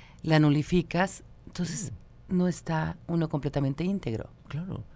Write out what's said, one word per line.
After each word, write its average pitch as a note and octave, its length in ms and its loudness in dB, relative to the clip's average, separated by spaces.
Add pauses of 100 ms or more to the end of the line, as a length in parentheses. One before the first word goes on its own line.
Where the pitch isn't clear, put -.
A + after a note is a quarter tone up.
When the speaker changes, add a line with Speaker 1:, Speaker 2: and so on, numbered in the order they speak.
(240)
Speaker 1:
la D#3+ 160 6
nulificas, D#3+ 840 2 (240)
entonces - 400 -6
Speaker 2:
Sí. - 40 -8 (380)
Speaker 1:
no F3+ 180 2
está D#3+ 500 -2 (100)
uno E3 220 0
completamente C#3 540 -2
íntegro. F3+ 460 -4 (180)
Speaker 2:
Claro. D3 360 -8 (120)